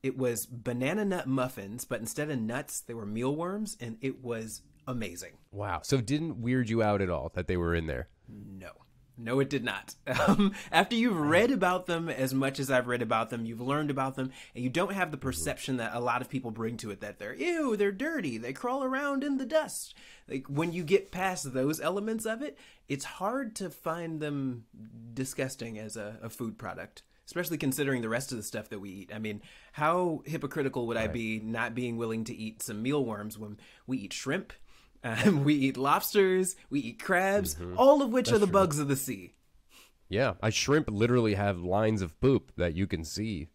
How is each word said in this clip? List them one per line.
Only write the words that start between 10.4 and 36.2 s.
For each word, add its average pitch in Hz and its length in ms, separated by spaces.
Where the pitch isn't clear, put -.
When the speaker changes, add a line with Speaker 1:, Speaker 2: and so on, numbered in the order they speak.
Speaker 1:
after 202 240
you've 226 240
read 170 320
about 180 340
them 165 240
as 131 240
much 135 260
as 135 120
I've 123 160
read 123 160
about 113 260
them, 117 160
you've 113 160
learned 143 300
about 135 240
them, 131 160
and 120 80
you 131 60
don't 190 240
have 180 180
the 147 60
Speaker 2:
Mm-hmm. 135 100
Speaker 1:
perception 135 500
that 113 160
a 123 60
lot 123 220
of 123 80
people 123 200
bring 113 280
to - 140
it 98 100
that 104 180
they're, 107 160
"Ew, 311 420
they're 202 140
dirty, 202 480
they - 140
crawl 262 300
around 269 400
in 277 140
the 262 80
dust." 302 480
Like, 131 200
when 160 260
you 175 100
get 156 280
past 180 420
those 135 280
elements 208 440
of 226 160
it, 285 160
it's 139 180
hard 226 520
to 185 120
find 165 500
them 135 460
disgusting 127 640
as 107 200
a, 107 260
a 110 60
food 110 280
product, 90 460
especially 165 300
considering 135 440
the 110 80
rest 123 220
of 123 60
the 104 60
stuff - 260
that 104 100
we 98 100
eat. 95 240
I 110 60
mean, 107 220
how 165 520
hypocritical 135 640
would 113 100
I 113 40
Speaker 2:
Right. 110 120
Speaker 1:
be 110 260
not 113 360
being 120 220
willing 113 280
to 117 100
eat 110 280
some 107 180
mealworms 113 560
when 104 220
we 131 120
eat 98 160
shrimp, 180 400
<laughs> - 260
um, 139 400
we 147 120
eat 135 200
lobsters, 185 800